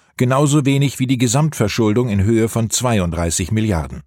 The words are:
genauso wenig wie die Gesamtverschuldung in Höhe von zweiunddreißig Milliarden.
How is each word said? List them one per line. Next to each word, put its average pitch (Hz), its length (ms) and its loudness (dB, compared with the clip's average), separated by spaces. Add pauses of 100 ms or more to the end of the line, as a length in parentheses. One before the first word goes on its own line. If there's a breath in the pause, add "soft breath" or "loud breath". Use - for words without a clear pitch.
(180 soft breath)
genauso 135 480 2
wenig 139 320 0
wie 131 80 0
die 127 100 0
Gesamtverschuldung 120 920 0
in 98 120 0
Höhe 110 280 2
von 113 180 -2
zweiunddreißig 87 840 -2
Milliarden. 98 560 -2